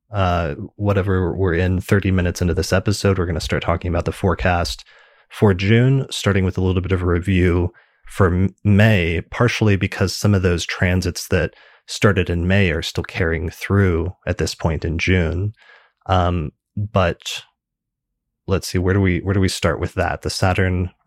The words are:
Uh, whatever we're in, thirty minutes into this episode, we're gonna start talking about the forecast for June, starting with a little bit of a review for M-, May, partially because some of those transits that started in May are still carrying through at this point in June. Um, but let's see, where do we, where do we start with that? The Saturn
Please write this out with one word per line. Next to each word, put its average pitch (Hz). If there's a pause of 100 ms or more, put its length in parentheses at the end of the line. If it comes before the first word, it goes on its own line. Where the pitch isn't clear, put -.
(120)
Uh, 87 (220)
whatever 98
we're 92
in, 90
thirty 98
minutes 90
into 87
this -
episode, 98
we're 90
gonna 80
start -
talking 87
about 82
the 80
forecast 87 (440)
for 104
June, 117
starting 98
with 92
a 92
little 92
bit 90
of 90
a 90
review 87 (340)
for -
M-, 92
May, 98 (100)
partially 113
because 95
some 101
of 90
those 87
transits 90
that 82 (320)
started 92
in 87
May 95
are 82
still -
carrying 82
through 90 (140)
at -
this 78
point -
in 80
June. 90 (520)
Um, 90 (260)
but 101 (1040)
let's 92
see, -
where 92
do 101
we, 90
where 98
do 98
we 95
start 85
with -
that? 85
The -
Saturn 92 (160)